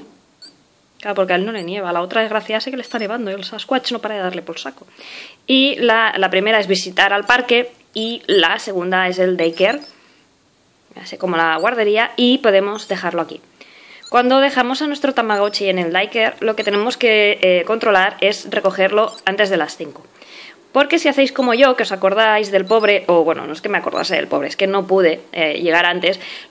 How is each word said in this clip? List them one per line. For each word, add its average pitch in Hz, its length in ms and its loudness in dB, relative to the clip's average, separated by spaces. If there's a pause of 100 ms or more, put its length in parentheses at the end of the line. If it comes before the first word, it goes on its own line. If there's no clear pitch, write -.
(1000)
Claro, 202 160 -6
porque 185 180 2
a - 40 8
él 185 80 0
no 226 60 -6
le 208 120 -8
nieva. 180 300 -6
La 170 80 -2
otra 185 200 -2
desgracia 214 380 -4
sé 262 120 -8
que 269 60 -8
le 247 60 -8
está - 160 -8
nevando 214 320 -6
y - 20 -6
el 196 100 -10
Sasquatch 247 480 -6
no 226 80 -6
para 214 160 -6
de 202 60 -6
darle 180 200 -6
por - 180 -12
saco. - 260 -14 (640)
Y 269 300 2
la, 226 400 2
la 190 120 2
primera 208 300 2
es 196 80 -2
visitar 190 460 0
al 202 120 -2
parque 247 460 2 (220)
y 226 340 -6
la 190 320 2
segunda 185 480 -2
es 180 100 -4
el 185 200 2
daycare, 185 420 0 (1200)
así - 160 -14
como 180 200 -2
la 165 180 2
guardería, 214 640 0
y 247 220 4
podemos 202 480 2
dejarlo 180 340 -4
aquí. 160 180 -10 (720)
Cuando 254 300 4
dejamos 262 420 0
a 302 60 -2
nuestro 285 260 -2
Tamagotchi 208 560 0
en 185 100 0
el 170 140 -2
daycare, 214 480 0
lo 220 140 0
que 214 80 -4
tenemos 208 340 -2
que, 214 440 2
eh, 180 240 4
controlar 208 540 2
es 202 300 -2
recogerlo 196 640 0 (120)
antes 196 240 0
de 190 80 0
las 151 200 -4
cinco. 147 260 -14 (680)
Porque 285 280 2
si 320 80 -2
hacéis 269 240 2
como 247 240 0
yo, 254 200 6
que 233 80 0
os 214 80 -6
acordáis 202 600 2
del 196 120 2
pobre, 202 440 2
o 170 160 6
bueno, 151 240 -2
no 147 60 -8
es 156 80 -12
que 214 80 -4
me 196 100 0
acordase - 360 -4
del 143 120 -2
pobre, 143 220 -2
es - 60 -12
que 196 120 0
no 196 180 -2
pude, 185 360 2 (100)
eh, 160 300 -2
llegar 170 260 2
antes, 180 320 0 (320)